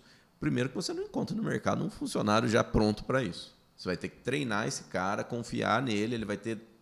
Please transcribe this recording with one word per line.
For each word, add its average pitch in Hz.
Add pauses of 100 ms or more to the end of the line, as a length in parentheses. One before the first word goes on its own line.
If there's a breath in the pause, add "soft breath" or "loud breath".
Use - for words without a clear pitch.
(400 soft breath)
Primeiro 135
que -
você 202
não 339
encontra -
no 220
mercado -
um 175
funcionário 113
já 110
pronto 107
pra 131
isso. - (200)
Você -
vai 87
ter 92
que -
treinar 120
esse -
cara, 98
confiar 117
nele, 113
ele 113
vai 101
ter 110 (200)